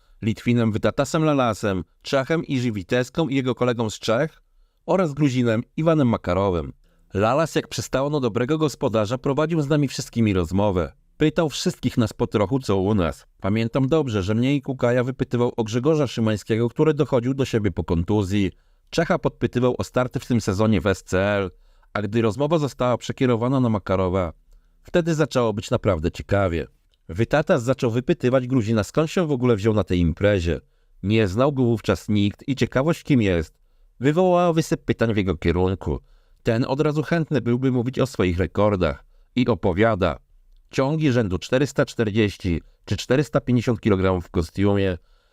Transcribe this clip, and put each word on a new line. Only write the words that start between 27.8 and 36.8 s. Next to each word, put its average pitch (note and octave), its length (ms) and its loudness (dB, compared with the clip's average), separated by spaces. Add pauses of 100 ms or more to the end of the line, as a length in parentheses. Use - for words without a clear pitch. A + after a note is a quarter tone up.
wypytywać B2+ 560 0
Gruzina, A2+ 380 0
skąd D#3 260 -2
się F3+ 160 0
w D3 60 0
ogóle B2 240 2
wziął G#2+ 180 2
na G#2 100 2
tej F#2 140 0
imprezie. E2+ 600 2 (420)
Nie G#2+ 260 2
znał B2+ 240 0
go C3 100 0
wówczas A2 460 0
nikt G#2 400 0
i C3 80 -2
ciekawość, C3+ 460 0
kim B2+ 200 2
jest, F2 320 0 (460)
wywołała F3 520 2
wysyp D#3+ 320 -2
pytań A2+ 300 0
w - 20 0
jego F#2 200 0
kierunku. F2 640 -2 (420)
Ten A#2 220 0
od C#3 160 -4